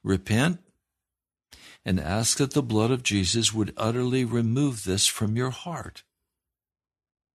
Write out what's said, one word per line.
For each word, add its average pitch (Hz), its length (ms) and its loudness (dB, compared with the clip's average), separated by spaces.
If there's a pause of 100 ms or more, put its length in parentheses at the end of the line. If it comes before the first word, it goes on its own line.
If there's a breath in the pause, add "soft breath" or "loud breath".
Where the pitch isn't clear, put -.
repent, 110 600 2 (1200 loud breath)
and 92 160 0
ask 98 380 -2
that 139 140 0
the 147 100 2
blood 113 300 2
of 127 100 -2
Jesus 101 500 0
would 107 240 -2
utterly 123 480 0
remove 120 600 0
this 95 240 2
from 107 280 -2
your 127 140 0
heart." 131 540 -10 (1300)